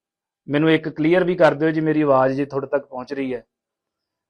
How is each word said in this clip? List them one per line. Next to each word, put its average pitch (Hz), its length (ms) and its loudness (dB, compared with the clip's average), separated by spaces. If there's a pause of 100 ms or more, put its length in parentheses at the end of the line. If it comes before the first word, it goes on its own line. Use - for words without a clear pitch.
(480)
ਮੈਨੂੰ 151 220 2
ਇੱਕ 156 180 0
ਕਲੀਅਰ 165 360 0
ਵੀ 175 100 -2
ਕਰ 156 200 4
ਦਿਓ 156 160 0
ਜੀ, 160 100 -2
ਮੇਰੀ 156 200 0
ਆਵਾਜ਼ 135 360 2
ਜੇ 139 80 -4
ਤੁਹਾਡੇ 135 220 -6
ਤੱਕ 139 180 -4
ਪਹੁੰਚ 127 280 -14
ਰਹੀ 135 220 -6
ਹੈ, 113 120 -12 (840)